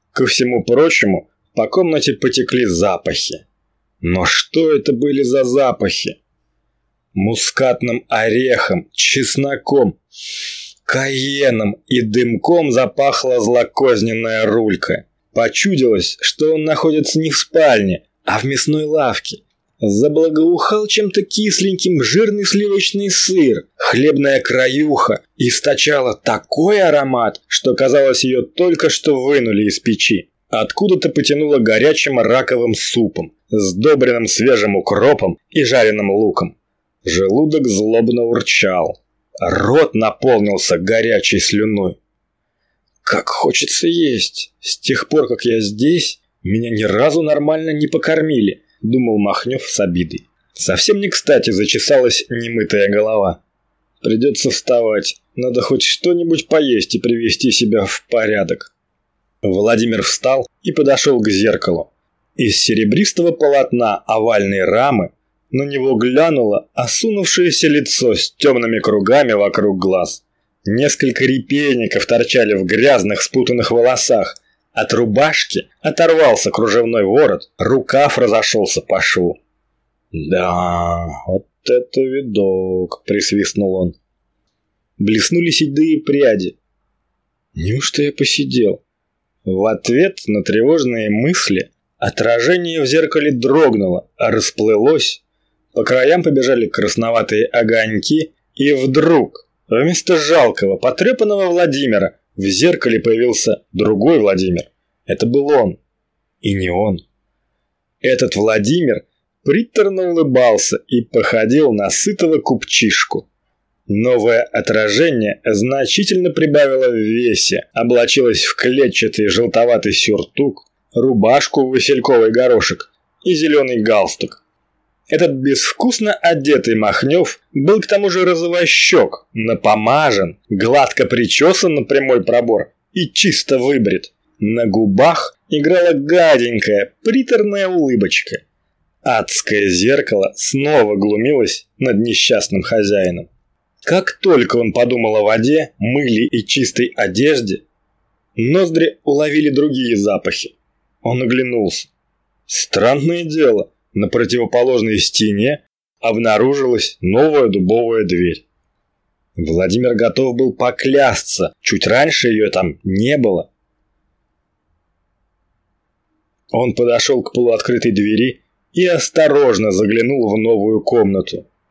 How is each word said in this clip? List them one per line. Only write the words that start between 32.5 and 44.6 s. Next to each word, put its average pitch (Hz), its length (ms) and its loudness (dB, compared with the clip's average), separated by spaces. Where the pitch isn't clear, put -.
супом, 104 640 -4
сдобренным 117 760 0
свежим 107 500 2
укропом 101 600 0
и 156 140 0
жареным 110 460 2
луком. 98 480 0
Желудок 123 600 0
злобно 113 560 0
урчал. 104 800 -2
Рот 113 540 2
наполнился 104 840 0
горячей 110 600 0
слюной. 101 600 -2
«Как - 260 -4
хочется - 580 -4
есть! 156 720 -4
С - 200 -8